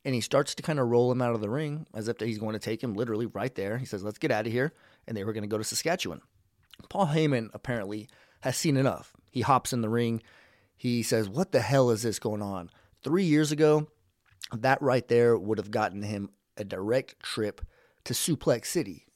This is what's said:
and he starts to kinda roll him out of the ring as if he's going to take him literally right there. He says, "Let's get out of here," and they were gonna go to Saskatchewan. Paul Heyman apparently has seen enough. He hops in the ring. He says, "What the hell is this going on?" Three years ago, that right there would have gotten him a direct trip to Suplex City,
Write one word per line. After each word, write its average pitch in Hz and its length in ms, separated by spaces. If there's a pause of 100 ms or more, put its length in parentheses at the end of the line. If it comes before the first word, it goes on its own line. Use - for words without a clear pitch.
and 135 100
he 120 60
starts 139 360
to - 80
kinda 147 200
roll 120 280
him 123 100
out 120 120
of 113 60
the 104 100
ring 147 440
as 110 160
if 120 100
he's 107 180
going 107 160
to 107 60
take 110 240
him 120 100
literally 113 320
right 113 300
there. 101 220
He 127 80
says, 98 180
"Let's 104 140
get 151 140
out 110 140
of 113 60
here," 127 220 (340)
and 113 80
they 98 80
were 110 80
gonna 107 160
go 107 100
to 107 60
Saskatchewan. 110 580 (680)
Paul 190 180
Heyman 143 460
apparently 107 560 (320)
has 127 160
seen 151 200
enough. 131 360 (180)
He 127 100
hops 127 300
in 120 100
the 110 80
ring. 117 320 (540)
He 120 260
says, 110 280
"What 143 240
the 127 80
hell 123 280
is 110 120
this 113 180
going 104 220
on?" 98 300 (300)
Three 175 220
years 151 280
ago, 151 360 (640)
that 127 300
right 127 260
there 120 300
would 101 200
have 104 140
gotten 101 320
him 101 280 (260)
a 104 80
direct 101 560
trip - 400 (420)
to 131 100
Suplex 131 520
City, 98 500